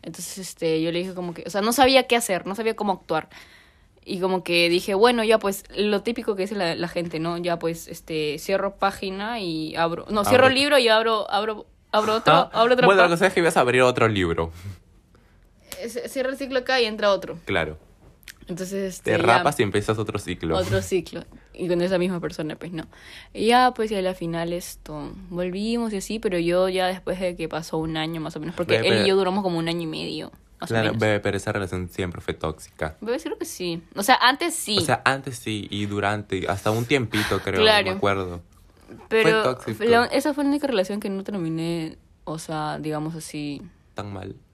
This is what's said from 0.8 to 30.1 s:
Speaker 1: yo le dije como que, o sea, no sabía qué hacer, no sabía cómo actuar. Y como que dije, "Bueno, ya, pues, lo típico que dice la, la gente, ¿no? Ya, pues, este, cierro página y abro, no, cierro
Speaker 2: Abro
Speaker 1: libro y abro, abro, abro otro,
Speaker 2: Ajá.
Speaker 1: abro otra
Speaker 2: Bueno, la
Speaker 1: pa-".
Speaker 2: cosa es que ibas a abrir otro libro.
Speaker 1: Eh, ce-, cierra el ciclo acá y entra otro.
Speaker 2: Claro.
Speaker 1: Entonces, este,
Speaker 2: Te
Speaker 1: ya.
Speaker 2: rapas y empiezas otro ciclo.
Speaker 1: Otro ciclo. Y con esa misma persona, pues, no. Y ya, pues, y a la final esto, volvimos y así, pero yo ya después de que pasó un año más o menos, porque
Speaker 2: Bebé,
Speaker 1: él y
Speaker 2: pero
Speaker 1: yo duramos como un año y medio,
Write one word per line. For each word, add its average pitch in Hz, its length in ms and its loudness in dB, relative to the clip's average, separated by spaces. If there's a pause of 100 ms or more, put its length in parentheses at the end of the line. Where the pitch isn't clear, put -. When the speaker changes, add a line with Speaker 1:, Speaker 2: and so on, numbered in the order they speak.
Speaker 1:
yo 165 100 -2
le 170 60 -2
dije 180 160 -6
como 180 180 -8
que, - 140 -14
o 170 40 -10
sea, 202 120 0
no 226 100 2
sabía 262 340 6
qué 240 100 2
hacer, 196 300 -2
no 233 80 -6
sabía 220 220 -2
cómo 208 160 -2
actuar. 165 380 -2 (720)
Y 185 160 -6
como 185 240 0
que 170 240 4
dije, 180 260 2
"Bueno, 233 300 4
ya, 220 140 6
pues, 196 260 -2 (100)
lo 202 280 0
típico 226 340 -4
que 185 60 -2
dice 208 140 -4
la, 170 180 0
la 170 140 -6
gente, 165 320 -4
¿no? 170 180 -2
Ya, 170 200 -2
pues, 165 300 -6
este, 156 500 -6
cierro 196 380 -2
página 196 640 -4
y 160 360 -6
abro, 165 340 0
no, 208 160 2
cierro 254 180 8
Speaker 2:
Abro 262 100 6
Speaker 1:
libro 285 240 4
y 233 100 6
abro, 220 420 4
abro, 214 360 -2 (240)
abro 214 240 2
otro, 220 200 6
Speaker 2:
Ajá. 170 180 4
Speaker 1:
abro 233 220 4
otra 254 120 4
Speaker 2:
Bueno, 190 160 8
la 175 60 8
Speaker 1:
pa-". 170 60 4
Speaker 2:
cosa 165 120 2
es 190 80 4
que 180 60 4
ibas 165 160 4
a 165 40 6
abrir 127 220 6
otro 123 240 4
libro. 82 460 0 (1300)
Speaker 1:
Eh, 220 80 -8
ce-, 233 200 -8
cierra 262 220 -4
el 269 60 -8
ciclo 269 240 -4
acá 262 200 0
y 233 40 4
entra 214 260 0
otro. 185 340 -2
Speaker 2:
Claro. 80 340 -2 (680)
Speaker 1:
Entonces, 185 460 -6
este, - 180 -2
Speaker 2:
Te 107 60 4
Speaker 1:
ya. - 60 2
Speaker 2:
rapas 143 340 4
y 120 60 2
empiezas 104 340 0
otro 104 220 -4
ciclo. 85 360 -4
Speaker 1:
Otro 185 240 0
ciclo. 175 440 -6 (280)
Y - 160 -8
con 175 120 0
esa 180 180 0
misma 180 220 -2
persona, 156 340 -6
pues, - 180 -12
no. 160 120 -8 (500)
Y 202 140 -2
ya, 247 260 6
pues, 220 160 -2
y 208 60 -2
a 190 60 0
la 185 120 -2
final 170 380 -4
esto, 156 580 -10 (200)
volvimos 208 640 -4
y 202 40 -4
así, 208 240 -6
pero 185 180 0
yo 175 300 2
ya 185 180 0
después 185 320 -4
de 180 160 -4
que 165 140 -6
pasó 160 300 -6
un 160 180 -4
año 160 240 -4
más 160 160 -8
o 156 40 -8
menos, 165 140 -8
porque - 200 2
Speaker 2:
Bebé, 113 140 2
Speaker 1:
él 226 60 4
y - 40 4
Speaker 2:
pero 196 100 4
Speaker 1:
yo 190 80 4
duramos 190 260 2
como 170 160 0
un 165 100 -2
año 170 140 -2
y 160 40 -6
medio, 156 440 -8 (300)